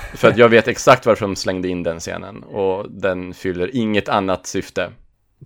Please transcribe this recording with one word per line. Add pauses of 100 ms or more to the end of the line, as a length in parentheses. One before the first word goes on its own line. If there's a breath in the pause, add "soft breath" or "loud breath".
(140)
För
att
jag
vet
exakt
varför
de
slängde
in
den
scenen
och
den
fyller
inget
annat
syfte. (540)